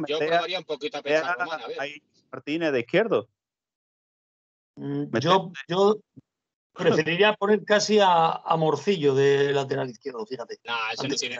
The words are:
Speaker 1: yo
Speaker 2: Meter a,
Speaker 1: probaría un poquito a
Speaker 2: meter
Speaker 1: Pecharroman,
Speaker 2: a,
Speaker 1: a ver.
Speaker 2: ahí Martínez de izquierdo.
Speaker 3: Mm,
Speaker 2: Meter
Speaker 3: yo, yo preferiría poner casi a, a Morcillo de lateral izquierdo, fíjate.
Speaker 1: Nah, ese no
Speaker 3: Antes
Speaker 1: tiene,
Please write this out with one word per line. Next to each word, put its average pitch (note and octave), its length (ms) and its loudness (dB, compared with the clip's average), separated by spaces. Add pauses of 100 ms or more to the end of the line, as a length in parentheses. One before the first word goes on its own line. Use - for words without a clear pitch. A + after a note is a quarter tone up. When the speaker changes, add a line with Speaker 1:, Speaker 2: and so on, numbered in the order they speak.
Speaker 1:
yo D3 140 -2
Speaker 2:
Meter - 80 -2
a, E3+ 80 2
Speaker 1:
probaría F3 240 -2
un D#3+ 40 -12
poquito D3 340 -6
a C#3 40 -8
Speaker 2:
meter D3+ 200 2
Speaker 1:
Pecharroman, E3 380 -4
Speaker 2:
a, B2+ 40 -12
Speaker 1:
a - 20 -10
ver. D#3 140 -8
Speaker 2:
ahí D3 220 -10 (280)
Martínez D#3 400 -4
de C3 80 2
izquierdo. E3 500 0 (1500)
Speaker 3:
Mm, C#3+ 240 -6 (100)
Speaker 2:
Meter - 120 -2
Speaker 3:
yo, F3 300 2 (160)
yo G3+ 280 2 (760)
preferiría E3+ 600 2
poner G3+ 300 0
casi G#3 340 2
a, E3+ 340 4
a - 240 -2
Morcillo D3+ 580 2
de C#3 380 4
lateral C3+ 380 -2
izquierdo, A#2 360 -12
fíjate. A2+ 380 -12
Speaker 1:
Nah, A#2+ 280 -6
ese C#3 100 -8
no - 20 -4
Speaker 3:
Antes C3 160 -4
Speaker 1:
tiene, B2 200 -6